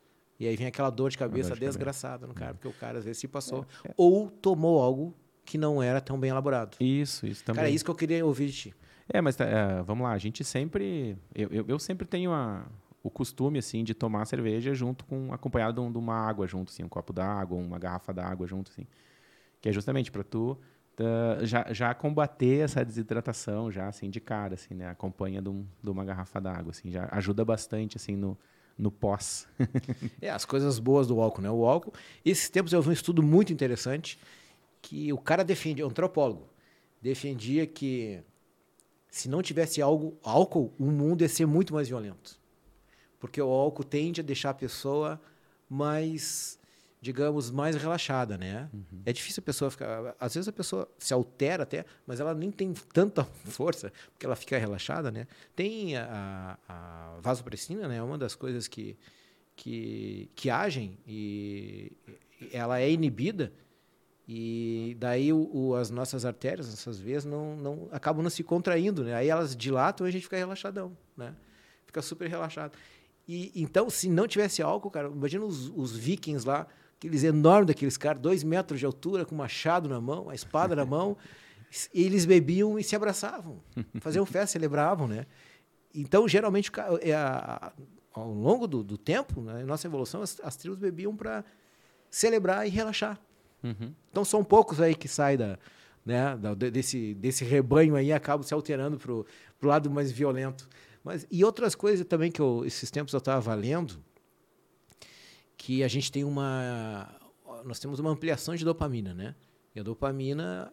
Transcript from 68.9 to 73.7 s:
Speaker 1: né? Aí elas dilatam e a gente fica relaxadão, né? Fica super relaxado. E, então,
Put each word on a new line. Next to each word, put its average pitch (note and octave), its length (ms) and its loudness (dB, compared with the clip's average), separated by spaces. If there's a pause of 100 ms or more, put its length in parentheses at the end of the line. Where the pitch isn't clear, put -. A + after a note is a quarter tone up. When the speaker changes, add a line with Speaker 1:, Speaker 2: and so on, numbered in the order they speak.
Speaker 1:
né? A#2+ 100 -4
Aí B2 160 2
elas D#3+ 280 2
dilatam C3+ 500 2
e - 20 0
a F3+ 40 0
gente F3+ 100 -4
fica - 140 -8
relaxadão, F#3 600 -6 (200)
né? B2+ 180 -12 (500)
Fica - 160 -8
super D#3+ 280 -6
relaxado. D#3 500 -8 (480)
E, F3 300 -8
então, F#3 340 2